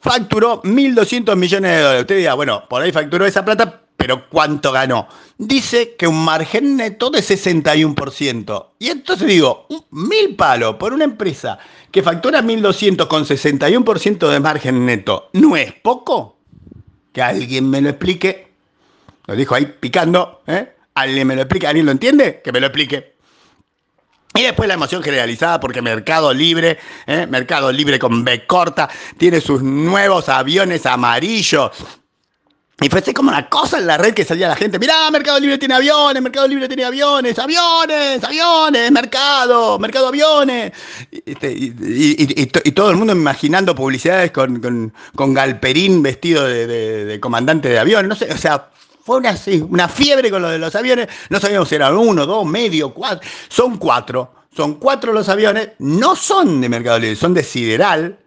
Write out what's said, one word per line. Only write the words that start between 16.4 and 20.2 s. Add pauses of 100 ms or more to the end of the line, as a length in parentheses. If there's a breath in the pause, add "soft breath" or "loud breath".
Que
alguien
me
lo
explique. (720 soft breath)
Lo
dijo
ahí (120)
picando,